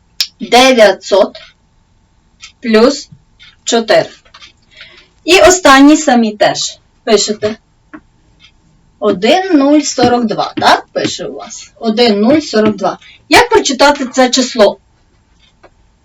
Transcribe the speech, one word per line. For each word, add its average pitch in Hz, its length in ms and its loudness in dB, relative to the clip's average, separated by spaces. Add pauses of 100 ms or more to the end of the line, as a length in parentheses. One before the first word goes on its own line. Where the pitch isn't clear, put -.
(400)
дев'ятсот 226 960 2 (1200)
плюс 233 480 0 (540)
чотири. - 460 0 (1120)
І 349 160 2
останній 302 580 4
самі 233 380 0
теж - 440 -4 (240)
пишете. 214 540 -4 (1400)
Один 269 580 0
нуль 285 240 2
сорок 247 440 -2
два, 160 320 -6
так? - 340 0
Пише - 340 -8
у - 80 -12
вас. - 460 -18
Один 226 400 0
нуль 269 200 2
сорок 214 360 -2
два. 185 220 -6 (320)
Як 453 200 2
прочитати 277 560 0
це 254 240 0
число? 240 480 0 (1300)